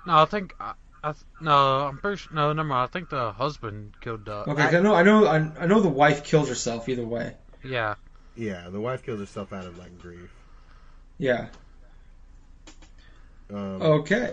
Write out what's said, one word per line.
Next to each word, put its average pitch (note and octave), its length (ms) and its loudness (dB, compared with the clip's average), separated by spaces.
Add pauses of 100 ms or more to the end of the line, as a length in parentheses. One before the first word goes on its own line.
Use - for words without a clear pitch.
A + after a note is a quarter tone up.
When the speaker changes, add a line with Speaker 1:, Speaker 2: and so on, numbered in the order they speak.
Speaker 1:
No, E3+ 100 2
I D#3 100 6
think, G3+ 340 -8
I, G#2 140 -10 (280)
I D3+ 80 -4
th-, - 140 -14 (160)
no, C#3 480 2
I'm C#3 100 -10
pretty G3+ 200 -4
sure, - 160 -16
no, D3+ 180 0
never D#3 160 -4
mind. B2+ 200 0
I - 40 -14
think F3+ 160 -8
the A#2+ 240 -4
husband G#2+ 680 -8
killed A2+ 240 -10
Duck. G#2 220 -10
Speaker 2:
Okay, D3 160 0
Speaker 3:
I D3+ 140 4
Speaker 2:
I F3 40 4
know, G#3 140 6
I F3 80 6
know, G#3 240 8
I, D#3 320 2
I E3+ 80 -4
know G#3+ 140 6
the F#3+ 80 4
wife D3 340 4
killed C#3+ 260 2
herself A#2 400 -6
either B2 160 -4
way. A#2 300 -6 (300)
Speaker 1:
Yeah. A2+ 320 -4 (440)
Speaker 3:
Yeah, F2+ 300 -8
the G2 100 -8
wife B2+ 220 -6
kills A2+ 160 -8
herself G2+ 340 -12
out F#2+ 140 -12
of, F2 120 -16
like, F2 220 -20
grief. F2 300 -18 (880)
Speaker 2:
Yeah. A#2+ 300 -2 (2000)
Speaker 3:
Um, G3 300 -8
Speaker 2:
Okay. D#3+ 500 0